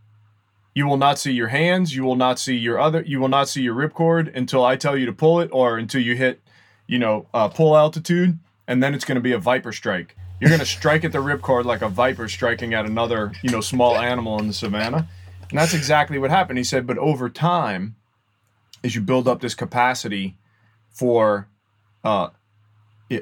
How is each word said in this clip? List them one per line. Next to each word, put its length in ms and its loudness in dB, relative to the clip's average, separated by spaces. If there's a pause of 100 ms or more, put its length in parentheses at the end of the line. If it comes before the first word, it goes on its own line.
(760)
You 100 2
will 120 2
not 200 4
see 140 -4
your 160 0
hands. 480 2
You 80 -2
will 120 0
not 220 2
see 180 -2
your 240 -2
other, 220 2
you 180 -4
will 80 2
not 220 2
see 140 -4
your 100 0
ripcord 640 0
until 280 2
I 120 4
tell 200 0
you 120 0
to 60 -4
pull 260 4
it 120 0
or 280 2
until 220 -2
you 140 0
hit, 260 0 (440)
you 140 -2
know, 340 0
uh, 140 2
pull 280 4
altitude. 600 2 (300)
And 160 2
then 100 0
it's 120 -6
gonna 140 -2
be 120 0
a 80 0
viper 320 0
strike. 440 -6 (240)
You're 120 0
gonna 120 2
strike 400 0
at 80 -4
the 120 -4
ripcord 420 -2
like 160 -2
a 80 -2
viper 380 -2
striking 480 -4
at 100 -2
another, 460 -2 (100)
you 80 -2
know, 120 -2
small 360 2
animal 420 -2
in 60 -2
the 80 -4
savannah." 540 -2 (440)
And 60 -4
that's 160 2
exactly 460 2
what 100 0
happened. 300 2
He 40 -2
said, 220 -2
"But 140 -4
over 280 0
time, 680 -2 (880)
as 100 -2
you 80 -4
build 260 0
up 140 2
this 140 -6
capacity 840 -4 (540)
for, 580 2 (540)
uh, 260 0 (840)
i-, 100 -4